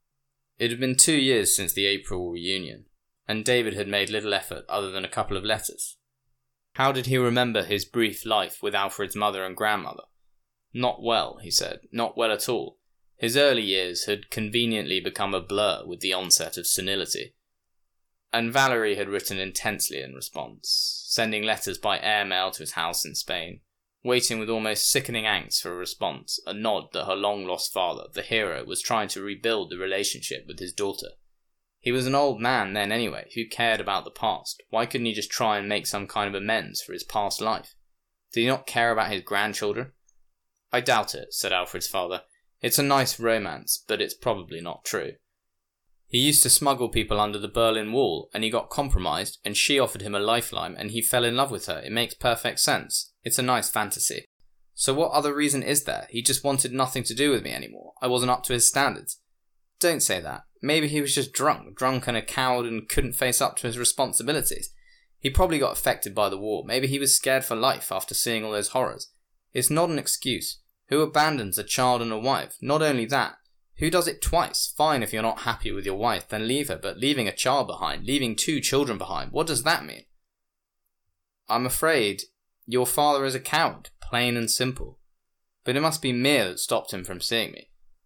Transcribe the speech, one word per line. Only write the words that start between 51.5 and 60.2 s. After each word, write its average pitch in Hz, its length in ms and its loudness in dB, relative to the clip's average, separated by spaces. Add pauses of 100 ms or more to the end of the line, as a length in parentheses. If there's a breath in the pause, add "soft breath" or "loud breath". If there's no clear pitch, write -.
with 101 160 -6
her. 78 140 -4
It 69 120 -10
makes 117 220 0
perfect 117 460 0
sense. - 520 0 (100)
It's 117 160 0
a 131 40 0
nice 123 260 2
fantasy. - 560 -2 (500)
So - 200 0
what 160 180 2
other 147 220 2
reason 143 280 2
is 143 220 0
there? - 260 -6
He 120 120 -4
just 135 200 2
wanted 131 300 0
nothing 127 320 0
to 117 100 -4
do 143 160 2
with 120 120 4
me 67 100 -6
anymore. 58 480 -10
I 127 60 0
wasn't 123 240 4
up 123 140 2
to 127 100 0
his 117 120 4
standards. - 540 0 (600)
Don't 170 220 4
say 92 180 2